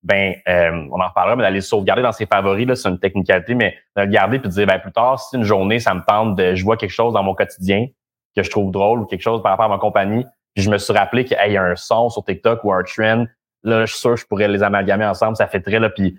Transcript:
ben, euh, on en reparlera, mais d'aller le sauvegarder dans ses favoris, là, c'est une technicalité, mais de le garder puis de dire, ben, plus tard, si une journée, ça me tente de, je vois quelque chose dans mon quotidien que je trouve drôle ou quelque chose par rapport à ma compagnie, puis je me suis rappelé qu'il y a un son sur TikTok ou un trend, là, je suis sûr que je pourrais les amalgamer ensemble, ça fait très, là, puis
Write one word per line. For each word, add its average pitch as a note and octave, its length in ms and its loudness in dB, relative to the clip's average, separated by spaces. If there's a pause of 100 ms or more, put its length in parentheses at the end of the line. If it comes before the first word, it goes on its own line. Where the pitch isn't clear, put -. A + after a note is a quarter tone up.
ben, G2 320 0 (140)
euh, E2+ 420 0
on E2+ 100 -4
en F#2 60 0
reparlera, F#2+ 300 0
mais B2 80 -2
d'aller G2 120 0
le G2 40 -2
sauvegarder G2 420 0
dans B2 80 0
ses G#2+ 160 -6
favoris, G2 400 0
là, B2+ 80 0
c'est A#2+ 140 -4
une F#2 100 -2
technicalité, F#2+ 560 0
mais A2+ 220 0 (200)
de G2+ 60 0
le G2+ 60 0
garder G#2 320 2
puis G#2+ 80 -6
de F2 60 -6
dire, G2+ 120 2
ben, F#2+ 140 2
plus F#2+ 100 -14
tard, B2+ 300 0
si - 160 -10
une A#2+ 80 0
journée, G2+ 340 2
ça A2+ 160 0
me F2+ 100 -4
tente G#2+ 300 2
de, F#2 220 2
je F#2 80 -4
vois A2 120 2
quelque G2+ 140 -6
chose A#2 220 0
dans G#2 100 2
mon F#2+ 140 0
quotidien G2 500 0 (480)
que G2+ 80 0
je F#2+ 80 -6
trouve G2 220 -2
drôle G#2 300 2
ou - 20 -6
quelque F#2 180 -8
chose A2+ 180 -2
par G2 120 2
rapport A2 140 2
à - 20 0
ma G2 100 0
compagnie, G#2 480 0 (300)
puis G2 80 -2
je G#2 60 0
me G#2 80 2
suis G#2 140 -4
rappelé G#2 320 2
qu'il G2+ 120 0 (120)
y G#2 80 0
a F#2+ 60 2
un F2+ 140 0
son A#2 320 0
sur A2 160 -8
TikTok A2+ 400 -2
ou G2+ 80 0
un F#2 100 0
trend, A2+ 440 0 (360)
là, A2+ 220 2
je A2 80 -6
suis - 80 -10
sûr A#2+ 140 2
que A#2 60 -4
je - 60 -20
pourrais G#2 220 0
les G2+ 160 2
amalgamer G2+ 400 0
ensemble, G#2+ 320 0
ça G#2 100 2
fait F#2+ 140 -4
très, G#2 180 0
là, A2 120 2
puis F#2 280 -2